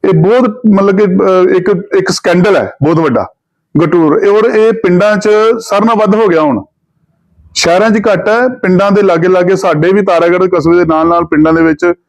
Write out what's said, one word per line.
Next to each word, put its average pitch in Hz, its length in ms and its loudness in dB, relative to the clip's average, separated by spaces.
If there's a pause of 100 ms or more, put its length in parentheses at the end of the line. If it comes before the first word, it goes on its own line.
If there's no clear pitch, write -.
ਇਹ 175 180 2
ਬਹੁਤ, 240 380 0 (120)
ਮਤਲਬ 196 260 0
ਕਿ, 208 60 2
ਅਹ, 185 520 0
ਇੱਕ, 175 320 -2 (100)
ਇੱਕ 180 100 -2
ਸਕੈਂਡਲ 180 480 0
ਹੈ 104 160 -4 (100)
ਬਹੁਤ 156 180 0
ਵੱਡਾ 113 260 -2 (560)
ਗੱਟੂ। 160 320 0
ਔਰ 202 300 0
ਇਹ 226 280 0
ਪਿੰਡਾਂ 202 440 0
'ਚ 208 120 -2 (300)
ਸਾਰਿਆਂ 208 280 -2
ਨਾਲੋਂ 233 100 0
ਵੱਧ 208 200 0
ਹੋ 220 100 0
ਗਿਆ, 165 140 2
ਹੁਣ 131 240 -2 (920)
ਸ਼ਹਿਰਾਂ 190 360 0
'ਚ 220 100 0 (120)
ਘੱਟ 190 160 -4
ਹੈ, 240 200 0
ਪਿੰਡਾਂ 196 440 0
ਦੇ 202 100 0
ਲਾਗੇ 180 260 0
ਲਾਗੇ, 185 280 0
ਸਾਡੇ 170 360 0
ਵੀ 208 100 0
ਤਾਰਾਗੜ੍ਹ 175 420 0
ਕਸਬੇ 175 320 0
ਦੇ 175 80 2
ਨਾਲ 160 240 0
ਨਾਲ 170 160 0
ਪਿੰਡਾਂ 156 280 0
ਦੇ 165 100 0
ਵਿੱਚ 165 300 0 (160)